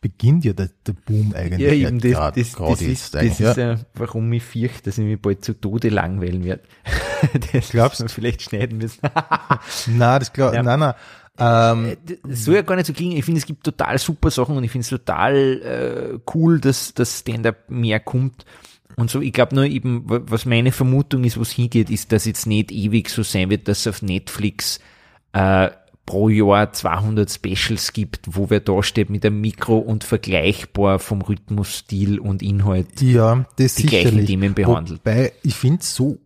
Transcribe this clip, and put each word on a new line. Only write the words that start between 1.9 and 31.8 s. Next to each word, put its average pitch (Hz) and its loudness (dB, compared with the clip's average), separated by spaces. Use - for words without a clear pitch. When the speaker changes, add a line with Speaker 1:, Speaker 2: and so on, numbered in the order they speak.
Speaker 2:
das, 123 2
Speaker 1:
grad, 78 0
Speaker 2:
das, 120 -2
Speaker 1:
grad 80 0
Speaker 2:
das 80 0
Speaker 1:
jetzt 85 -2
Speaker 2:
ist, - -6
das 71 0
Speaker 1:
eigentlich, 113 2
Speaker 2:
ist, 113 4
Speaker 1:
ja. 120 0
Speaker 2:
äh, 113 -4
warum 113 -4
ich 117 -2
fürchte, 117 -6
dass 107 -6
ich 107 0
mich 104 -2
bald 101 -2
zu 113 -6
Tode 113 -2
langweilen 92 -2
werd. 90 -6
<laughs> - -2
Das 123 0
Speaker 1:
Glaubst 117 2
Speaker 2:
muss - -10
man 117 -4
vielleicht 117 -4
schneiden 113 -6
müssen. 110 -8
<laughs> - -4
Speaker 1:
Nein, 120 4
das 131 -10
glaub, 131 2
Speaker 2:
Ja. 117 0
Speaker 1:
nein, 123 2
nein. 143 0
Ähm, 117 4
Speaker 2:
Äh, 95 -6
d-, - -16
soll 123 2
ja 202 4
gar 185 -2
nicht 185 0
so 160 -6
klingen. 175 -4
Ich 185 -2
finde, 165 0
es 143 -4
gibt - -12
total - -2
super 156 0
Sachen 131 0
und 131 -2
ich 113 -2
finde 123 -6
es - -10
total, 117 0
äh, 123 -2
cool, 160 4
dass, - -2
dass - -2
Stand-up 117 -4
mehr 117 0
kommt 127 -4
und 117 0
so. 135 -2
Ich 139 -4
glaub 123 2
nur 135 4
eben, 123 -2
wa-, 120 0
was 110 -2
meine 120 2
Vermutung 131 0
ist, 117 0
wo 117 -2
es 113 -4
hingeht, 120 0
ist, - -4
dass 107 2
jetzt - -4
nicht 107 0
ewig 107 -2
so 117 -4
sein 95 -2
wird, 104 -2
dass 101 -2
auf 107 -6
Netflix, - -6
äh, 95 4
pro 101 2
Jahr 104 4
zweihundert 101 -2
Specials - -4
gibt, - -6
wo 95 -2
wer 107 4
da 101 0
steht - 0
mit 101 -4
einem 104 2
Mikro 110 0
und 110 -2
vergleichbar 98 0
vom 98 -4
Rhythmusstil 101 -2